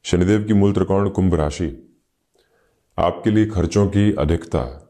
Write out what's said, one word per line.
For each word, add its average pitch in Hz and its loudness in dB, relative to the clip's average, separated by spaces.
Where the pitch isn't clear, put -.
शनिदेव 95 2
की 107 0
मूल 101 4
त्रिकोण 98 0
कुंभ 92 0
राशि, 76 -2
आपके 87 0
लिए 107 2
खर्चों 101 0
की 101 2
अधिकता 78 -2